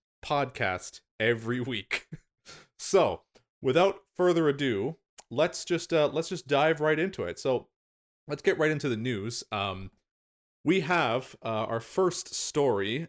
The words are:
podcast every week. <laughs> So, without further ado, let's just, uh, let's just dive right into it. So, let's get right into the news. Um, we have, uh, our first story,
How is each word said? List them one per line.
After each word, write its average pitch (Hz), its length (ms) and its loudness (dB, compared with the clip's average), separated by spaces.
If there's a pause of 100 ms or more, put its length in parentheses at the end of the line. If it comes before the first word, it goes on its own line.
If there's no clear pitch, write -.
(240)
podcast 123 800 -4 (180)
every 117 400 2
week. 117 520 -6
<laughs> - 60 -14 (600)
So, 147 460 2 (360)
without 170 420 2 (140)
further 170 320 4
ado, 139 500 0 (340)
let's 156 340 -2
just, - 260 -4
uh, 151 220 4
let's 160 160 -4
just 175 180 -8
dive 147 320 2
right 156 200 2
into 151 240 -4
it. 87 160 -6
So, 127 300 0 (580)
let's 147 160 -8
get 190 160 2
right 156 100 4
into 151 180 -2
the 117 100 0
news. 117 540 -4
Um, 98 380 -4 (720)
we 180 180 4
have, 135 600 0
uh, 110 220 -2
our 113 140 -4
first - 560 -2
story, 127 720 0